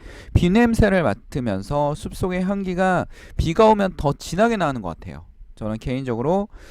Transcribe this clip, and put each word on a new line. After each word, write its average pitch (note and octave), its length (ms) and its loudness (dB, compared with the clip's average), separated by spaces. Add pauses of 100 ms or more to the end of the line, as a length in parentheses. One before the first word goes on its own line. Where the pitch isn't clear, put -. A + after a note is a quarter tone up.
(360)
비 F3 160 2
냄새를 A3 500 4
맡으면서 C3 920 -2
숲속의 F#3 480 -4
향기가 F#3 640 0 (280)
비가 E3 300 4
오면 G3+ 320 4
더 D3+ 160 0
진하게 A3 440 0
나는 C#3+ 260 -2
것 F2 60 -6
같아요. D#2 360 -12 (300)
저는 A2 220 -6
개인적으로, C3+ 720 -2 (220)